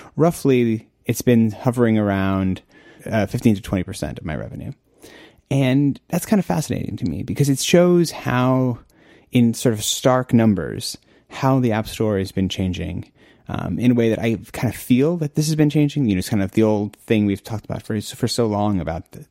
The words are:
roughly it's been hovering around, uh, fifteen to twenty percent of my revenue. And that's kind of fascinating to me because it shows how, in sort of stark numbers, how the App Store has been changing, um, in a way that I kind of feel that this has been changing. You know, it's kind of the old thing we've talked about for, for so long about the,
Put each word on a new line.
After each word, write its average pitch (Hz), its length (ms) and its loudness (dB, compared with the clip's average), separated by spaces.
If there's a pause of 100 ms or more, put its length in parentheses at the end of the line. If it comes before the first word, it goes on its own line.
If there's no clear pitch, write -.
(160)
roughly 127 720 2 (180)
it's - 160 -2
been 113 300 4
hovering 117 460 2
around, 95 640 0 (440)
uh, 104 200 0
fifteen 117 300 2
to 95 60 -6
twenty 92 220 -4
percent - 340 -8
of 65 80 -12
my 78 100 -6
revenue. - 360 -10 (800)
And 135 560 2
that's - 180 -4
kind 208 140 2
of 180 60 -2
fascinating - 520 -4
to - 80 -6
me 82 180 -6
because 131 260 0
it 135 100 0
shows 175 520 4
how, 127 680 -2 (520)
in 117 220 4
sort 117 200 0
of 107 100 -6
stark - 480 0
numbers, 95 640 0 (300)
how 135 320 0
the 123 140 0
App 107 140 -2
Store 107 300 -2
has 95 140 -2
been 95 160 0
changing, 87 640 -6 (360)
um, - 300 -6
in 120 140 2
a - 20 2
way 117 160 2
that 110 100 0
I 113 200 -2 (140)
kind 117 200 -4
of - 60 -14
feel 143 380 2
that 151 180 -6
this 151 120 -2
has 156 80 0
been 151 140 2
changing. 147 360 0
You 101 100 2
know, 90 40 0
it's - 100 -6
kind 104 120 0
of 95 120 -4
the 110 100 4
old 107 340 0
thing 107 280 0
we've 98 180 -2
talked 107 220 -10
about - 180 -10
for, 110 180 -6
for - 260 -6
so 117 200 -2
long 104 320 0
about 82 320 -6
the, - 200 -20